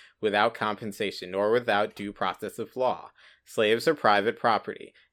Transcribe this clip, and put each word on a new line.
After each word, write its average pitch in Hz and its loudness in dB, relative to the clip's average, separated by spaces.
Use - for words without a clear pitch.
without 107 2
compensation, 104 -6
nor 101 0
without 110 0
due 101 -8
process 95 -6
of - -10
law. 127 -2
Slaves 113 2
are 165 6
private 107 2
property, - -2